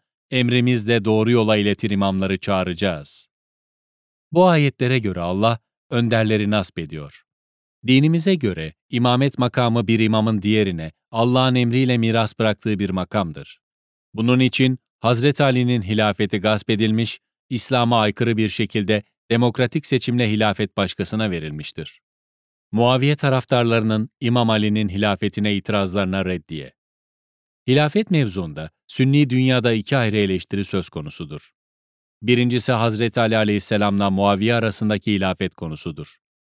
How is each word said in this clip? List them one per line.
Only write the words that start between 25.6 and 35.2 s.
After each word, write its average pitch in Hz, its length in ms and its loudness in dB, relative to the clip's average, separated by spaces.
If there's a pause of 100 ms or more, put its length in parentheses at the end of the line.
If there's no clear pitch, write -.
reddiye. 80 480 -8 (960)
Hilafet 151 420 0
mevzuunda 87 600 -2 (160)
Sünni 135 440 2
dünyada 127 420 2
iki 113 240 -2
ayrı 110 200 0
eleştiri 98 480 -2
söz 92 240 -4
konusudur. 76 640 -14 (720)
Birincisi 123 500 2
Hazreti 113 480 0
Ali 110 160 2
aleyhisselamla 104 760 0
Muaviye 101 440 2
arasındaki 107 600 -2
hilafet 92 400 -2